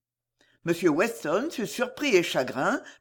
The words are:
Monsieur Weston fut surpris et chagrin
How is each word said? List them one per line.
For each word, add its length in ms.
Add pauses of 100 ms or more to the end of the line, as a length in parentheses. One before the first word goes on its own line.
(640)
Monsieur 260
Weston 600
fut 160
surpris 500
et 60
chagrin 640 (180)